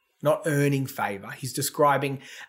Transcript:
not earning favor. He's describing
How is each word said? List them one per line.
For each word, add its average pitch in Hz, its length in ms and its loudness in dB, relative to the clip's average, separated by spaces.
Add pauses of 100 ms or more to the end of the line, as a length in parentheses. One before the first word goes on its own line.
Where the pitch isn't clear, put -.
(200)
not 147 240 2
earning 143 420 2
favor. 104 440 -6
He's 131 220 -10
describing 139 680 2 (280)